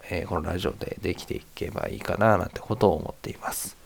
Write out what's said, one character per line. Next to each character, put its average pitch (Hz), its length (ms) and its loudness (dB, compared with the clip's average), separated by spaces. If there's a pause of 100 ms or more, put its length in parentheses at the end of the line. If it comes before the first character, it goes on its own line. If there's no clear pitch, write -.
(120)
え 87 140 -2
ー、 - 20 -8
こ 87 120 0
の 78 40 -4
ラ 82 160 -2
ジ - 80 0
オ - 60 0
で - 280 -6
で 87 140 0
き - 100 -12
て - 100 -6
い - 60 -6 (140)
け - 160 -6
ば - 180 -4
い - 80 -6
い - 40 -8
か 87 160 -2
な 107 200 8
な 87 80 2
ん - 40 -6
て - 100 -8
こ - 160 -2
と 107 140 8
を 78 60 6
思 - 220 -4
っ - 20 -20
て - 120 -8
い - 60 -8
ま - 140 -6
す。 - 240 -6 (100)